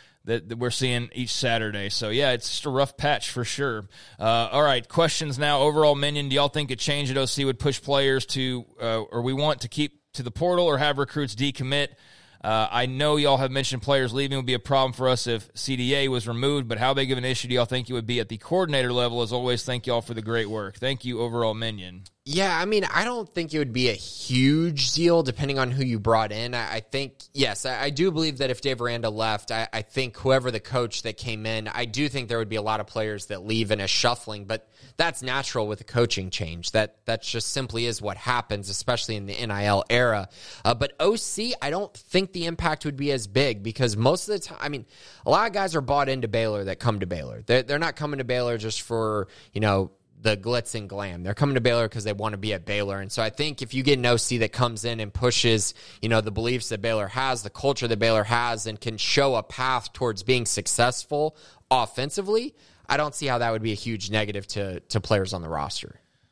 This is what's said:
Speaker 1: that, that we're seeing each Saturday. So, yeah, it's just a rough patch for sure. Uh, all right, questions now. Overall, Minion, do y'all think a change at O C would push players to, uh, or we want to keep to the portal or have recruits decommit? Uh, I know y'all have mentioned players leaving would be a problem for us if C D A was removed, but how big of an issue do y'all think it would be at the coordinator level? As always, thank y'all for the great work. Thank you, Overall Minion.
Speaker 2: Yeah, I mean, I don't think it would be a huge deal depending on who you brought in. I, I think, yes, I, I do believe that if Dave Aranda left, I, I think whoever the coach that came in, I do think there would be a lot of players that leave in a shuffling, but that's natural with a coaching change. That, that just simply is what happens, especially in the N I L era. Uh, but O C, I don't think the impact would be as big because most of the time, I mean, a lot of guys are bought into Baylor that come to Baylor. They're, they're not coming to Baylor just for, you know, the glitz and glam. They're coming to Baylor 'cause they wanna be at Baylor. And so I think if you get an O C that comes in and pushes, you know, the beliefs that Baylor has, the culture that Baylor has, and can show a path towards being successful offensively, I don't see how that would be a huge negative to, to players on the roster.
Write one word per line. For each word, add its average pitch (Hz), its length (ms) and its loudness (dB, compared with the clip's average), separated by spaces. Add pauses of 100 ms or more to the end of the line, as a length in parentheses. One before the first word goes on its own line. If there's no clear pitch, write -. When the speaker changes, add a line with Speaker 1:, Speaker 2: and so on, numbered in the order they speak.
(240)
Speaker 1:
that, 110 240 -2
that 117 100 -8
we're 123 120 -2
seeing 120 420 -2
each 123 200 -4
Saturday. 107 560 0
So, 107 200 -2
yeah, 127 240 2
it's 120 160 -2
just - 160 -6
a 151 60 -2
rough 135 260 0
patch 143 340 0
for 123 140 -4
sure. 113 400 -4 (340)
Uh, 113 320 4
all 139 120 4
right, 131 260 4
questions 160 500 0
now. 147 220 2
Overall, 151 340 6
Minion, 143 340 0
do 131 60 0
y'all 143 140 4
think 143 240 -2
a 123 40 -2
change 143 360 -2
at 135 40 -2
O 135 100 2
C 139 180 -2
would 131 160 0
push 143 200 0
players 139 460 2
to, 127 380 -4 (160)
uh, 113 220 0
or 120 200 -4
we 127 100 0
want 143 280 0
to 120 80 -6
keep - 320 -2 (140)
to 127 100 -8
the 120 80 -6
portal 180 340 2
or 147 120 4
have 143 200 2
recruits 139 380 -2
decommit? 135 520 -2 (540)
Uh, 110 280 2
I 123 160 0
know 143 300 2
y'all 143 200 6
have 131 140 0
mentioned 131 320 -2
players 135 300 2
leaving 135 240 -2
would 131 100 -4
be 127 80 2
a 123 40 0
problem 131 340 2
for 127 160 0
us 127 200 2
if 113 260 -4
C 135 220 -4
D 123 180 0
A 139 140 2
was 123 180 -2
removed, 131 400 0
but 110 120 -4
how 127 160 2
big 135 180 0
of 131 60 0
an 123 60 -4
issue 127 220 -2
do 123 80 -2
y'all 123 100 4
think 127 240 -2
it 123 40 -6
would 117 140 -4
be 120 120 0
at 107 100 -2
the 113 100 -8
coordinator 147 540 0
level? 120 300 2
As 110 100 -2
always, 123 300 0
thank 123 240 -4
y'all 117 160 2
for 120 120 -10
the 110 80 -6
great 113 280 0
work. 104 280 -6
Thank 131 260 -2
you, 123 160 -4
Overall 117 340 0
Minion. 98 500 -8 (220)
Speaker 2:
Yeah, 175 320 2
I 175 60 0
mean, 202 200 2
I 170 200 0
don't 233 240 -4
think 160 240 -4
it 156 60 0
would 131 160 0
be 127 160 4
a 104 40 0
huge 135 1000 2
deal 170 280 6
depending 139 360 -2
on 127 120 2
who 135 140 0
you 120 140 0
brought 110 340 4
in. 120 220 -6
I, 110 220 -4
I 113 40 -4
think, 135 360 -6 (180)
yes, 127 320 0
I, 127 160 -2
I 143 80 -2
do 160 200 2
believe 156 280 -2
that 135 100 0
if 127 140 -4
Dave 131 180 -2
Aranda 117 300 -2
left, 110 420 -2
I, 113 220 -2
I 113 80 -4
think 127 340 -6
whoever 131 340 2
the 110 80 -2
coach 123 440 -4
that 110 160 -6
came 110 260 -6
in, 110 240 -4
I 123 160 -4
do 120 240 -2
think 123 220 -6
there 117 80 0
would 110 100 -2
be 110 80 -4
a 107 60 -2
lot 107 180 -2
of 107 60 -8
players 107 400 -4
that 95 180 -8
leave 110 280 0
in 104 60 2
a 98 80 -4
shuffling, 107 600 0
but 110 240 -6 (260)
that's 165 260 0
natural 131 440 -2
with 104 160 -6
a - 20 -20
coaching 98 460 0
change. 85 400 -6
That, 107 340 0
that 113 180 -2
just - 260 -4
simply 117 360 -2
is 117 160 -4
what 101 160 -6
happens, 107 540 -2
especially 113 460 -2
in 101 100 -8
the 98 80 -8
N 113 160 -6
I 101 160 -2
L 101 240 4
era. 113 400 2 (340)
Uh, 117 80 4
but 123 280 -2
O 190 160 4
C, 220 440 -4
I 139 80 -4
don't 185 240 -4
think 190 400 0
the 170 140 -4
impact 165 400 -2
would 143 100 -4
be 143 160 0
as 120 140 -2
big 110 360 2
because 113 360 0
most 147 320 4
of - 20 -2
the 202 60 0
time, - 240 -12
I 143 80 -4
mean, 131 160 -8 (400)
a - 40 4
lot 190 160 6
of 214 60 -4
guys 190 240 0
are 147 60 2
bought 139 260 2
into 131 200 0
Baylor 107 360 0
that 95 140 -4
come 110 220 0
to 92 60 -2
Baylor. 71 380 -6
They're, 127 180 4
they're 143 160 -2
not 160 180 -2
coming 147 200 -4
to 131 80 -4
Baylor 123 320 0
just 110 240 -4
for, 110 480 -2 (240)
you - 80 -4
know, 98 300 4 (300)
the 107 180 2
glitz 117 360 -2
and 104 140 -8
glam. 95 340 -6
They're 95 120 -2
coming 139 220 2
to 123 40 4
Baylor 117 260 4
'cause 107 180 -6
they 104 100 0
wanna 104 240 -4
be 104 160 -2
at 87 100 -6
Baylor. 101 340 -2
And 95 140 -8
so 117 100 -2
I 110 60 0
think 143 320 -4
if 123 140 -8
you 135 80 0
get 135 160 6
an 123 80 2
O 120 100 6
C 123 220 0
that 110 140 0
comes 117 340 0
in 117 140 -4
and 104 120 -6
pushes, 113 600 2 (260)
you 110 80 -2
know, 113 140 4
the 107 80 -4
beliefs 113 400 -2
that 107 100 -4
Baylor 107 280 0
has, 127 340 -2
the 101 80 -10
culture 135 360 0
that 113 120 0
Baylor 110 260 4
has, 117 420 0
and 107 140 -8
can 110 160 -6
show 135 380 4
a 110 80 2
path 127 500 -2
towards 110 300 -2
being 123 240 2
successful 143 920 0 (340)
offensively, 190 840 0 (340)
I 135 80 2
don't 147 180 0
see 147 120 -4
how 127 100 2
that 117 160 0
would 110 100 -2
be 110 100 -2
a 101 40 -4
huge 101 340 -6
negative 104 380 -2
to, 95 320 -6
to - 200 -2
players 98 340 2
on 90 80 -6
the 80 80 -8
roster. - 500 -6 (320)